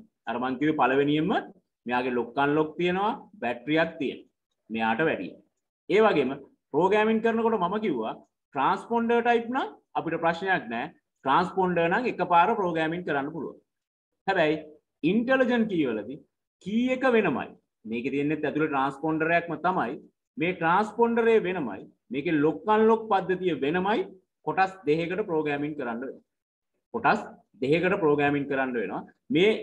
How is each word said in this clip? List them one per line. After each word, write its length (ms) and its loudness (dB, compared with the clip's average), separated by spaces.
අර 160 -6
මං 200 -4
කිව්වේ 200 0
පළවෙනියෙන්ම 540 2
මෙයාගේ 280 -2
ලොක් 240 -4
අන්ලොක් 380 2
තියෙනවා, 440 -2
බැටරියක් 600 -2
තියෙනවා. 340 -8
මෙයාට 320 -2
වැඩිය. 320 -2
ඒ 120 4
වගේම 300 2
ප්‍රෝග්‍රෑමින් 540 2
කරනකොට 360 0
මම 220 -2
කිව්වා 340 -4
ට්‍රාන්ස්පොන්ඩර් 640 0
ටයිප් 280 2
නම් 200 -4
අපිට 280 -4
ප්‍රශ්නයක් 480 0
නෑ. 180 -6
ට්‍රාන්ස්පොන්ඩර් 600 2
නම් 220 0
එකපාර 460 2
ප්‍රෝග්‍රෑමින් 500 -2
කරන්න 280 -2
පුළුවන්. 280 -10
හැබැයි 300 2
ඉන්ටෙලිජන්ට් 640 2
කී 160 0
වලදී 320 -6
කී 260 0
එක 120 -2
වෙනමයි. 440 2
මේකේ 260 -4
තියෙන්නේ 280 -2
ඇතුළේ 300 -2
ට්‍රාන්ස්පොන්ඩර් 600 -2
එකක්ම 260 0
තමයි. 360 -2
මේ 160 0
ට්‍රාන්ස්පොන්ඩර් 720 2
එක 160 6
වෙනමයි. 360 -4
මේකේ 360 -2
ලොක් 260 0
අන්ලොක් 400 4
පද්ධතිය 480 0
වෙනමයි. 440 0
කොටස් 400 0
දෙකකට 440 -2
ප්‍රෝග්‍රෑමින් 500 -2
කරන්න 240 -6
වෙනවා. 220 -12
කොටස් 300 0
දෙකකට 440 2
ප්‍රෝග්‍රෑමින් 480 2
කරන්න 260 -4
වෙනවා. 280 -4
මේ 240 4